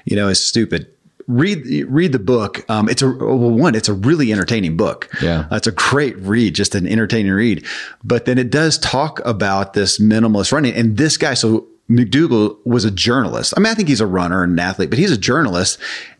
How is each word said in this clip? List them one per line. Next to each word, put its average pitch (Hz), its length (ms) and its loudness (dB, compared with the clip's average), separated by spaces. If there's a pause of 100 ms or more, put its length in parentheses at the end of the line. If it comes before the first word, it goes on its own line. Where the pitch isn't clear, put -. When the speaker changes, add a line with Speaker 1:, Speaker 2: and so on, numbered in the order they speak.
Speaker 1:
you 101 100 -2
know, 101 140 0
it's 95 100 0
stupid. 87 480 -2 (380)
Read, 143 640 -2
read 151 240 2
the 127 80 0
book. 104 500 -2
Um, 107 200 0
it's 120 120 -2
a, 131 80 2
well, 127 280 -2
one, 120 380 4
it's 110 120 -2
a 104 60 0
really 117 400 2
entertaining 92 420 -2
book. 92 340 -2 (120)
Speaker 2:
Yeah. 80 280 0
Speaker 1:
Uh, - 60 -2
it's 107 120 -2
a 113 40 0
great 131 460 0
read, 98 360 0
just 101 220 -2
an 92 100 -2
entertaining 104 460 0
read. 101 340 0 (380)
But 117 220 0
then 127 120 2
it 127 120 0
does 151 280 2
talk 147 480 -4
about 98 460 -2
this 98 280 0
minimalist 107 520 2
running. 135 220 0
And 110 240 0
this 151 180 2
guy, 147 200 0
so 110 300 0 (240)
McDougall 117 760 2
was 120 180 2
a 107 80 0
journalist. 95 640 -2
I 190 60 2
mean, 220 100 2
I - 20 -2
think 220 140 -2
he's 123 140 2
a 110 40 0
runner 92 380 0
and 90 80 2
an 85 80 2
athlete, 90 300 -2
but 113 100 0
he's 190 120 2
a 131 60 2
journalist. 101 640 0 (400)